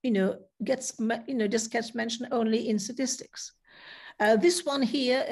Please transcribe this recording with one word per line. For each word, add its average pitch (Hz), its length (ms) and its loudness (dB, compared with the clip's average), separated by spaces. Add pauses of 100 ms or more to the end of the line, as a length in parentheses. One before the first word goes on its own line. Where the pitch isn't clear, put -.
you 254 80 0
know, 196 260 2 (260)
gets - 360 -4
me-, 233 280 -2
you 269 60 -4
know, 220 140 0
just 220 240 -2
gets 226 240 -4
mentioned 233 360 -6
only 226 380 2
in 214 80 2
statistics. - 760 -6 (680)
Uh, 214 160 6
this 349 300 4
one 277 160 0
here, 254 500 2